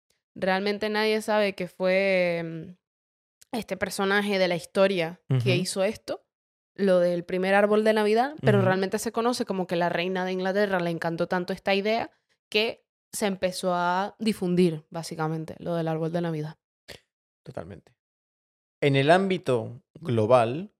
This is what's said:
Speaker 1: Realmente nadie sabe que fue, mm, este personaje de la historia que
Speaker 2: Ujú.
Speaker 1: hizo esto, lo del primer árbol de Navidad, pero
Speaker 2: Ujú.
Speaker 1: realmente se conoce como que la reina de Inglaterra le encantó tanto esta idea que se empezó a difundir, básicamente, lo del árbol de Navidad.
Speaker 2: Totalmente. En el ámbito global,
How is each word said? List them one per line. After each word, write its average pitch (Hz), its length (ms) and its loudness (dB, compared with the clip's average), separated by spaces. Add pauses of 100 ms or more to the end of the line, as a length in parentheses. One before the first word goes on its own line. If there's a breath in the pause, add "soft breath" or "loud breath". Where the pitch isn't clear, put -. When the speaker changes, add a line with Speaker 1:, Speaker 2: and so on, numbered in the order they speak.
(360)
Speaker 1:
Realmente 202 540 -2
nadie 214 320 0
sabe 214 320 0
que 180 140 -8
fue, 185 760 0
mm, - 1120 -14
este - 200 -8
personaje 202 600 -2
de 185 80 2
la 175 80 -2
historia 180 760 0
que 135 60 2
Speaker 2:
Ujú. 123 140 0
Speaker 1:
hizo 185 340 0
esto, - 420 -6 (500)
lo 185 240 4
del 175 240 2
primer 185 300 0
árbol 208 300 4
de 214 100 4
Navidad, 220 480 2
pero 214 160 4
Speaker 2:
Ujú. 190 80 4
Speaker 1:
realmente 190 320 0
se 220 140 -8
conoce 233 340 -2
como 185 220 -4
que 180 80 -4
la 175 140 0
reina 185 360 -2
de 185 60 -4
Inglaterra 190 480 0
le 170 100 -2
encantó 170 380 -2
tanto 180 260 -2
esta 196 220 -2
idea 214 340 -2 (400)
que - 340 -2 (280)
se - 160 -4
empezó 185 480 -2
a 180 420 -2
difundir, 180 720 2
básicamente, 160 680 -6
lo 170 160 -6
del 165 120 -2
árbol 160 240 -4
de 175 100 -2
Navidad. 156 360 -6 (840 loud breath)
Speaker 2:
Totalmente. - 500 -16 (880)
En 143 140 2
el 139 160 4
ámbito 135 720 0 (180)
global, 120 800 2